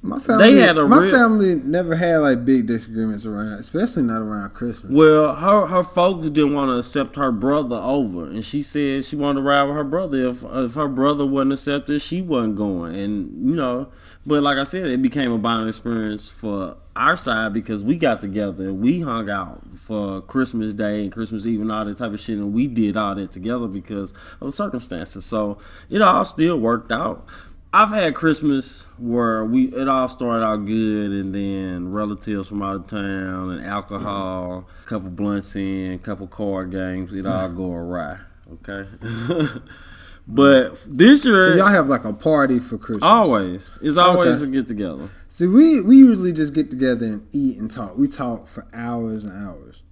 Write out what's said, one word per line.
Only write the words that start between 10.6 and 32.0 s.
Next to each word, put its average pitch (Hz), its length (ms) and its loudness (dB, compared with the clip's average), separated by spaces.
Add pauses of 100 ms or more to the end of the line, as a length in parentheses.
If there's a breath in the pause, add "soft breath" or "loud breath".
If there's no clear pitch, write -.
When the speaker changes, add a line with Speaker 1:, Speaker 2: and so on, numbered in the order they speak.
Speaker 2:
her 151 120 -2
brother 139 400 0
wasn't 135 280 0
accepted, 143 480 -4
she 180 200 -6
wasn't 123 320 -2
going. 92 400 -4
And, 101 560 -4
you 165 60 0
know, 131 320 -4 (360 soft breath)
but 147 200 0
like 143 140 0
I 139 60 -2
said, 185 220 -6
it 131 160 0
became 127 300 0
a 117 60 0
bonding 110 320 -2
experience 110 600 -6
for 101 460 -8 (180)
our 139 220 0
side, 110 360 -4
because 107 300 -6
we 123 140 0
got 143 240 0
together 98 480 -6
and 95 120 -6
we 143 200 0
hung 117 280 -6
out 95 340 -8 (140)
for 101 440 -6
Christmas 113 520 -4
Day 104 300 -4
and 98 80 -6
Christmas 110 360 -8
Eve 110 160 -2
and 110 100 -4
all 107 120 -4
that 104 120 -8
type 117 160 -8
of 104 80 -10
shit, 113 180 -6
and 101 140 -4
we 123 160 0
did 110 280 0
all 101 200 -2
that 98 160 -10
together 117 340 -6
because 98 460 -10 (280 loud breath)
of 135 80 -10
the 143 40 -10
circumstances. 117 720 -8
So 104 340 -6 (320 soft breath)
it 202 100 0
all 190 240 4
still 160 340 0
worked 113 340 -2
out. 156 340 -6 (480 loud breath)
I've 208 160 6
had 185 240 0
Christmas 143 840 -2
where 117 480 -2
we, 127 200 2 (100)
it 135 120 -4
all 131 220 2
started 117 380 -2
out 107 180 -2
good, 107 460 -2
and 98 240 -4
then 95 580 -6
relatives 104 560 -6